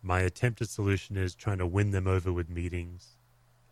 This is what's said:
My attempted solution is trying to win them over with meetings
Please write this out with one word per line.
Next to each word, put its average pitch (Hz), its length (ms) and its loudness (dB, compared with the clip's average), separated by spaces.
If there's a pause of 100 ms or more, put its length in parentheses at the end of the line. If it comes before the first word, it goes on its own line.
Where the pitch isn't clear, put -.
My 92 200 2
attempted 107 480 0
solution 98 480 0
is 92 180 -2
trying 101 220 -4
to 90 100 0
win 101 240 4
them 95 160 0
over 92 240 2
with 87 180 -2
meetings 87 600 -6 (640)